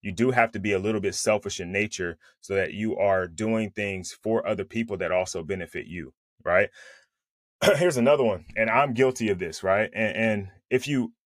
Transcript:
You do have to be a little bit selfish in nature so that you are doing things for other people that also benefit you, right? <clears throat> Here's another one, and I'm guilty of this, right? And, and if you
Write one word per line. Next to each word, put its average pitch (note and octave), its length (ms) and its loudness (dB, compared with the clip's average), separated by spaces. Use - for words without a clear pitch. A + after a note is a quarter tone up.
You G2+ 120 -8
do A#2 180 2
have A#2+ 220 4
to G#2 80 -6
be G#2 120 0
a G2 60 2
little G#2 220 -2
bit F#2+ 160 -2
selfish G#2 420 -2
in F2+ 140 -8
nature F#2+ 460 -4
so - 140 -8
that F#2 180 -2
you G#2 240 -4
are F#2+ 300 2
doing G#2+ 440 -2
things G2 520 -6
for A2 240 0
other G2 180 -2
people A2+ 340 -4
that F2 120 -2
also F#2 320 -2
benefit F2 440 -8
you, D#2+ 260 -12
right? F#2+ 240 4
<clears throat> G3+ 160 6
Here's E3 200 2
another C3 280 4
one, F#2+ 200 -2
and A2 140 0
I'm B2+ 240 2
guilty B2+ 360 2
of F2+ 100 0
this, E2+ 240 -8
right? G2 280 2
And, G#2+ 240 -2
and G#2 320 0
if C3 160 0
you C3+ 280 -2